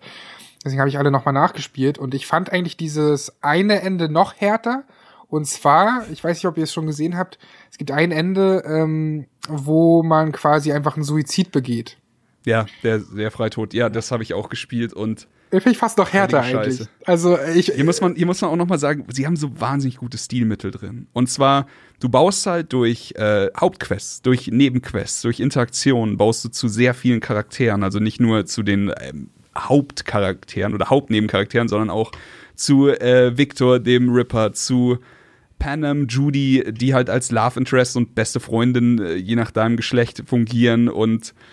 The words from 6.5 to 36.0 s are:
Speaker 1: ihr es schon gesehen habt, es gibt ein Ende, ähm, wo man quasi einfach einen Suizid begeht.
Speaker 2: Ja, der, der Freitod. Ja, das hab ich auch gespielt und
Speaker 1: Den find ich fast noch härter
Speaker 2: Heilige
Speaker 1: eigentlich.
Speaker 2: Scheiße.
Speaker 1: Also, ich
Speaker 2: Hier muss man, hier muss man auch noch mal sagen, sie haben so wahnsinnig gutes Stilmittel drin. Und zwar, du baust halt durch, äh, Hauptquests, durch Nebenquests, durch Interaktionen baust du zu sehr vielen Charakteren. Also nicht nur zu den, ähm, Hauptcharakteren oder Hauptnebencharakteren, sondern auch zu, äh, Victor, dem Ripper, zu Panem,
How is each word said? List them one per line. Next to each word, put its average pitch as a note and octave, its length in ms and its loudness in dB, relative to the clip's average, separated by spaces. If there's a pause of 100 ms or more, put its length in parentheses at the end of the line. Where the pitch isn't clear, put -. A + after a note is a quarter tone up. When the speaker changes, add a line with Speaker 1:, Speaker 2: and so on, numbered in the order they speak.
Speaker 1:
ihr D#3+ 60 -2
es - 100 -6
schon D#3+ 140 -4
gesehen D#3+ 280 -4
habt, F3+ 220 -6 (340)
es - 60 -20
gibt C#3+ 140 -8
ein D#3+ 200 2
Ende, F#3 540 0
ähm, D#3 640 -2 (200)
wo D#3+ 560 4
man D#3+ 300 2
quasi D3+ 400 2
einfach D3 220 -2
einen D3+ 80 -4
Suizid D3+ 480 -2
begeht. B2 460 -4 (480)
Speaker 2:
Ja, A2+ 200 0 (180)
der, A2 160 2
der G#2 320 -6
Freitod. G#2+ 420 -6
Ja, A2+ 160 0
das A2 220 -6
hab A#2 100 -2
ich A2 120 -8
auch F#2 160 -6
gespielt A#2 420 -6
und A2 360 -8 (240)
Speaker 1:
Den F#3+ 100 4
find B3 140 2
ich - 40 -6
fast A3+ 200 0
noch F#3+ 120 2
härter F3+ 300 2
Speaker 2:
Heilige B2 200 -2
Speaker 1:
eigentlich. B2+ 180 -2
Speaker 2:
Scheiße. A2 100 -14 (160)
Speaker 1:
Also, F3 320 4 (180)
ich - 120 4
Speaker 2:
Hier C#3+ 180 0
muss E3+ 160 0
man, F3+ 140 2
hier E3+ 100 0
muss F3 160 -2
man F3+ 80 0
auch D#3 60 -2
noch F3 120 0
mal F3 120 0
sagen, D3 300 -2
sie C3+ 180 -4
haben E3+ 80 0
so D3 260 -6
wahnsinnig C3 360 -2
gutes A#2+ 280 -12
Stilmittel A2 460 -2
drin. G#2 420 -14
Und B2 160 0
zwar, C#3 380 2 (320)
du B2+ 100 -4
baust D#3+ 380 2
halt E3+ 260 -4
durch, A#2+ 440 -2
äh, G#2 380 0
Hauptquests, - 680 -4
durch B2+ 240 2
Nebenquests, B2 720 0
durch A#2 200 -2
Interaktionen A#2+ 760 0
baust G#2+ 260 2
du A#2+ 60 -10
zu - 180 -4
sehr A#2+ 280 2
vielen B2 240 2
Charakteren. G#2+ 640 -2
Also G2 160 -2
nicht A2 200 -2
nur A2 280 2
zu - 160 -6
den, G2+ 360 0
ähm, C2+ 300 -14 (280)
Hauptcharakteren G#2 1160 -2
oder G2+ 160 -4
Hauptnebencharakteren, A2+ 800 0
sondern G#2+ 220 -2
auch A2 220 -4 (440)
zu, C#3 340 4
äh, B2 480 4
Victor, B2+ 420 2
dem B2 300 4
Ripper, A#2+ 440 0
zu B2 460 0 (580)
Panem, C#3+ 500 -2